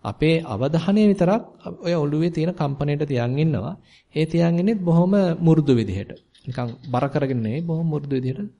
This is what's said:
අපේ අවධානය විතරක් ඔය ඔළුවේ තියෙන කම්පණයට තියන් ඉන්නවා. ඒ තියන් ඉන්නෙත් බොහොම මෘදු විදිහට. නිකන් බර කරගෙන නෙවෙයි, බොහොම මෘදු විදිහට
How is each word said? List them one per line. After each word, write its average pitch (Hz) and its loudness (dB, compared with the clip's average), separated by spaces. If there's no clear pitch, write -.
අපේ 151 0
අවධානය 165 0
විතරක් 196 2
ඔය 170 -2
ඔළුවේ 151 0
තියෙන 165 -2
කම්පණයට 147 -2
තියන් 127 -2
ඉන්නවා. 151 0
ඒ 156 0
තියන් 170 2
ඉන්නෙත් 190 0
බොහොම 170 4
මෘදු 160 4
විදිහට. 101 -2
නිකන් 123 -8
බර 123 -2
කරගෙන 135 -2
නෙවෙයි, 117 -4
බොහොම 165 -2
මෘදු 143 -4
විදිහට 131 -4